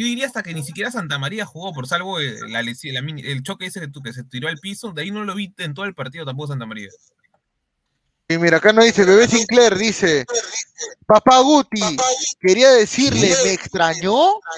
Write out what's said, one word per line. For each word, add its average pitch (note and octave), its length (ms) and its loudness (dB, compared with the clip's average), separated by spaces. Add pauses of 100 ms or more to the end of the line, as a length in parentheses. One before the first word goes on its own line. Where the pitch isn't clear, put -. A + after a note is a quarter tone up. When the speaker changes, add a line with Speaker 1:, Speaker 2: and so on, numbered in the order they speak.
Speaker 1:
diría A#3+ 200 -4
hasta A#3 180 -8
que E3+ 100 -12
ni D#3 100 -8
siquiera F#3+ 280 -8
Santa E3 280 -6
María G3 260 -8
jugó, F3+ 280 -14
por B2+ 140 -10
salvo F3+ 320 -6
el, A2+ 320 -8
la A#2 120 -6
lesi-, A#2+ 280 -10
la B2+ 100 -8
mini-, D3 240 -12
el C3+ 180 -8
choque F#3 240 -12
ese F#3 120 -12
que D3+ 80 -12
tu-, C#3+ 140 -18
que A#2 120 -14
se B2 100 -14
tiró B2+ 260 -10
al E3+ 100 -10
piso, G3+ 340 -12
de D3+ 100 -10
ahí G3 80 -10
no G#3 120 -8
lo G3 120 -8
vi G3 240 -10
en D#3 140 -8
todo F#3+ 120 -10
el F#3+ 100 -10
partido C#3+ 300 -12
tampoco C#3 240 -10
Santa B2 160 -8
María. G#2+ 240 -14 (1400)
Speaker 2:
Y E3 80 -2
mira, E3+ 200 4
acá G#3 160 4
nos A3+ 100 8
dice, G#3+ 220 4
Bebé G#3 220 8
Sinclair, A3+ 500 4
dice, F3+ 480 0 (800)
"Papá B3+ 360 6
Guti, B3+ 640 2 (360)
quería A3+ 320 6
decirle, A3 640 2
¿me F#3+ 160 2
extrañó?" F#3 800 0 (240)